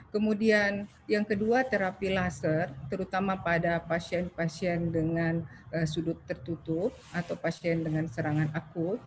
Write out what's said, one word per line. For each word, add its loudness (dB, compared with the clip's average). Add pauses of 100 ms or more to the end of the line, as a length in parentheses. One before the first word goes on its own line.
Kemudian 2 (160)
yang 2
kedua 4
terapi 0
laser, 0 (160)
terutama 0
pada 2
pasien-pasien -2
dengan, 0 (320)
eh, 0
sudut -2
tertutup -4 (160)
atau -4
pasien 0
dengan 0
serangan 0
akut. -4 (100)